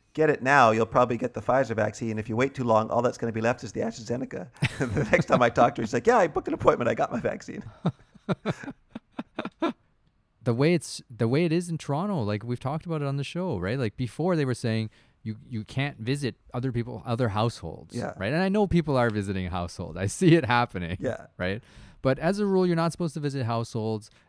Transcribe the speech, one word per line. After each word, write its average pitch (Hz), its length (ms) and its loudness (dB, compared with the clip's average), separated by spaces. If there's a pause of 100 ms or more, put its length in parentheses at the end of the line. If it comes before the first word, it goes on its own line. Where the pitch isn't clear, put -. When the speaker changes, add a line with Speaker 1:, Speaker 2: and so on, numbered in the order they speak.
(140)
Speaker 1:
get 156 160 2
it 139 140 2
now, 127 300 8
you'll 110 140 4
probably 123 300 2
get 120 160 -4
the - 80 -8
Pfizer 120 360 0
vaccine. 107 420 -2
If 107 100 -6
you 113 60 -4
wait 131 180 0
too 131 120 -4
long, 110 260 4
all 120 100 2
that's 123 160 2
gonna 117 160 -4
be 110 80 -4
left 117 220 0
is 117 80 -10
the - 120 -10
AstraZeneca." 123 680 -6 (160)
<laughs> - 160 -2
The 131 320 -2
next 151 140 4
time - 140 4
I 120 100 6
talked 123 260 4
to 120 60 -4
her, 117 40 -4
she's 107 80 -4
like, 123 140 -2
"Yeah, 247 100 8
I 185 80 6
booked 165 220 -2
an 330 60 -2
appointment. 123 360 2
I - 40 2
got - 180 -2
my 240 80 -4
vaccine." - 420 -6 (640)
<laughs> 208 80 0 (2000)
Speaker 2:
The 117 120 0
way 143 180 2
it's, - 300 -4 (120)
the 113 140 0
way 143 160 2
it 160 80 0
is 175 160 -2
in 165 80 -6
Toronto, 160 460 -4
like, 104 200 -2
we've 120 160 -6
talked 151 280 -6
about 160 160 -4
it 143 40 -4
on 139 120 -4
the 139 60 -4
show, 170 340 -4
right? 98 200 -2
Like, 117 200 -2
before 156 380 0
they 147 100 2
were 127 80 0
saying, 110 340 -2 (340)
"You, 107 140 -8 (100)
you 110 180 -8
can't 139 340 -6
visit 123 360 -4 (200)
other 127 180 -4
people, 117 320 -6
other 117 240 0
households," 104 640 -4
Speaker 1:
Yeah. - 220 -6
Speaker 2:
right? 104 160 -2
And 165 100 2
I 190 60 2
know 202 180 2
people 156 300 2
are 120 140 4
visiting 98 400 -2
households. 87 480 -6
I 95 80 0
see 165 300 6
it 151 100 4
happening. 101 520 0
Speaker 1:
Yeah. - 280 -6 (100)
Speaker 2:
Right? 95 260 -4 (380)
But - 180 0
as 170 200 0
a 208 80 0
rule, 190 200 4
you're 175 80 2
not 165 180 0
supposed 170 220 -4
to 160 60 -8
visit 139 240 -4
households, 110 680 -4 (180)